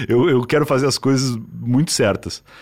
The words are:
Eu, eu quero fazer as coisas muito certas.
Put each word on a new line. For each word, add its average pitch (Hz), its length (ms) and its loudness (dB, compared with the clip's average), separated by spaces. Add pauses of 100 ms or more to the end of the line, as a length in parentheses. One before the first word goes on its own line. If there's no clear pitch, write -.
Eu, 123 220 2
eu 123 160 2
quero 151 180 2
fazer 139 220 0
as 135 140 0
coisas 131 360 0 (240)
muito 123 320 0
certas. - 520 -2 (180)